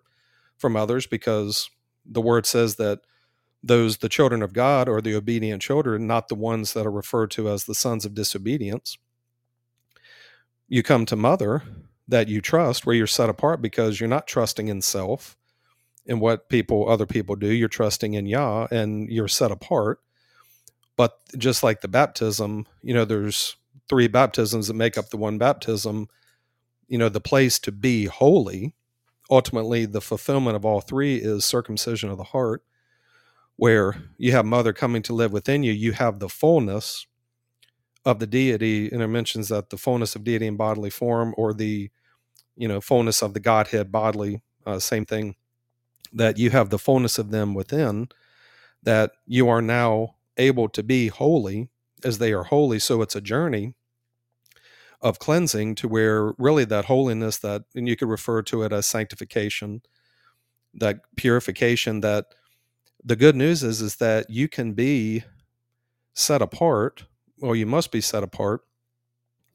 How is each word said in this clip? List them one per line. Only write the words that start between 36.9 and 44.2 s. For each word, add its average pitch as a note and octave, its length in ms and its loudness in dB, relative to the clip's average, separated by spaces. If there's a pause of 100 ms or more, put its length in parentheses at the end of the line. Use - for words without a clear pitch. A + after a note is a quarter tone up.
of A#2 160 2
the A2+ 80 -6
deity, A2 600 0
and A#2 140 -4
it A2 40 -2
mentions A2 420 -4
that G#2 200 -4
the G2 80 -12
fullness A#2+ 380 -2
of G#2 80 -14
deity A2+ 240 -2
in G#2 100 -4
bodily G#2+ 320 -2
form, A#2 480 -2
or A2 160 0
the, G#2 380 -4 (640)
you A#2 120 -6
know, G2+ 140 -2
fullness A#2+ 400 2
of G#2 120 -2
the G#2 60 -4
Godhead G#2+ 520 2
bodily, G#2+ 500 -2 (240)